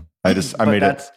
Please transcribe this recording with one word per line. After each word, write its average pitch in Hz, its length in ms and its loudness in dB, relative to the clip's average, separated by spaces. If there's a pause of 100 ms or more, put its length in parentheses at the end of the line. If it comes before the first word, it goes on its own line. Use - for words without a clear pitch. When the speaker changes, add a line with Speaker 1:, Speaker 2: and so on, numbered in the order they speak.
(240)
Speaker 1:
I 95 100 2
just, 95 220 -2
I 110 100 0
Speaker 2:
But 107 60 4
Speaker 1:
made 104 60 2
it. - 40 0
Speaker 2:
that's, - 360 -2